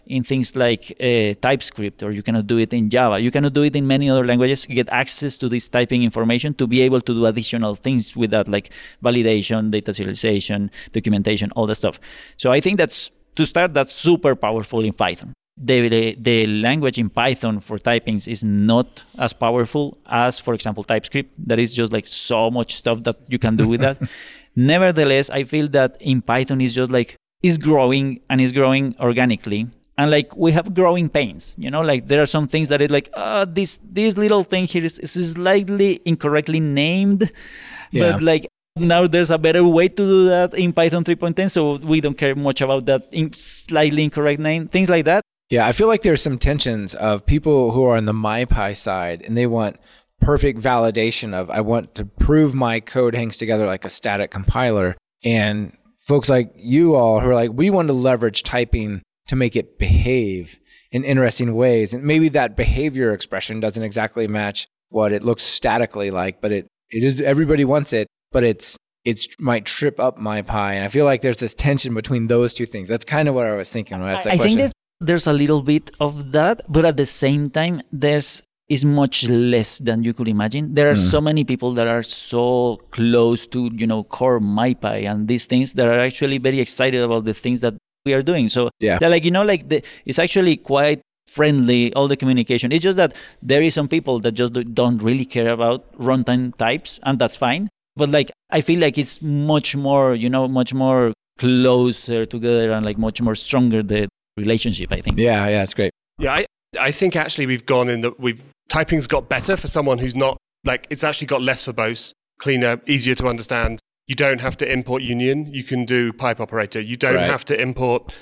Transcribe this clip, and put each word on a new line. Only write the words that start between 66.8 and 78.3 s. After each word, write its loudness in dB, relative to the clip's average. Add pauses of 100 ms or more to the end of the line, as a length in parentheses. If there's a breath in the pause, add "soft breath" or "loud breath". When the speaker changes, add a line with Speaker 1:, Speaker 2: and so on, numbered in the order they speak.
Speaker 2:
it -4
is, 0
everybody 2
wants 0
it, -2 (240)
but 2
it's, -2 (280)
it's -4 (120)
might -4
trip -4
up -2
MyPy. -4
And -4
I -4
feel 2
like 2
there's -2
this -8
tension -2
between -2
those 2
two -8
things. -10
That's -4
kind 0
of 0
what 0
I -2
was -6
thinking -8
when -6
I -2
asked -4
that -2
Speaker 1:
I, 2
I 4
Speaker 2:
question. 2
Speaker 1:
think 0
that -10 (340)
there's 0
a 4
little 2
bit 0
of -4
that, 2
but 4
at 2
the 2
same 0
time, -2 (100)
there's, 0 (280)